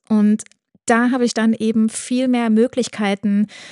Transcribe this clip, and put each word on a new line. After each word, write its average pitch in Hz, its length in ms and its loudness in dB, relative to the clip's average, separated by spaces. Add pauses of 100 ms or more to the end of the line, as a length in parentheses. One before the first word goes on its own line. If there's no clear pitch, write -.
(100)
Und 214 340 2 (420)
da 240 260 2
habe 247 120 0
ich 233 80 0
dann 226 200 0
eben 220 360 0
viel 254 380 -4
mehr 240 240 0
Möglichkeiten, 214 960 0 (260)